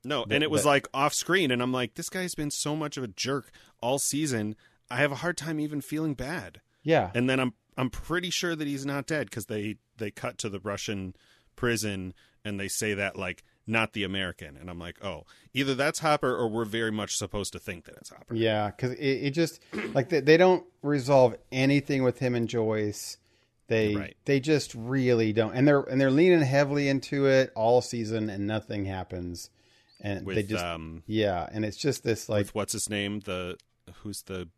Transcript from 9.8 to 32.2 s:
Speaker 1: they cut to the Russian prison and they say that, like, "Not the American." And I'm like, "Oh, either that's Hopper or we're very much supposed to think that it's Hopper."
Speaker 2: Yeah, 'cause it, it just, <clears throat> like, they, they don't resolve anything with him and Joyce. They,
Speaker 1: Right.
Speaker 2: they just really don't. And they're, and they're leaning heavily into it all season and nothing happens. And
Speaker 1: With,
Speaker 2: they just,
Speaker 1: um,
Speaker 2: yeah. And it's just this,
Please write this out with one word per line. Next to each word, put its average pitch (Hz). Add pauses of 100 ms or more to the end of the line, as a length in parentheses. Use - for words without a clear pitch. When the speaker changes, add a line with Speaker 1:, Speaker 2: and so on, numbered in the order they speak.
Speaker 1:
they 104
cut -
to 113
the 98
Russian 98 (400)
prison 104 (300)
and 104
they 98
say 107
that, 98
like, 92 (220)
"Not 110
the 101
American." 92
And 82
I'm 87
like, 85
"Oh, 85 (300)
either 135
that's 139
Hopper 151
or 117
we're 113
very 113
much 107
supposed 101
to 90
think 87
that -
it's -
Hopper." -
Speaker 2:
Yeah, 110
'cause 127
it, -
it 139
just, 160 (140)
<clears throat> 196
like, 131
they, 156
they 151
don't 185 (200)
resolve 135 (160)
anything 135
with 123
him 123
and 117
Joyce. 110 (500)
They, 107
Speaker 1:
Right. 98 (100)
Speaker 2:
they 139
just 143
really 120
don't. 110
And 131
they're, 143
and 131
they're 135
leaning 170
heavily 139
into 139
it 131
all 117
season 110
and 101
nothing 107
happens. 90 (500)
And 101
Speaker 1:
With, 95
Speaker 2:
they 107
just, 95
Speaker 1:
um, 82
Speaker 2:
yeah. 101
And 107
it's 104
just -
this, 113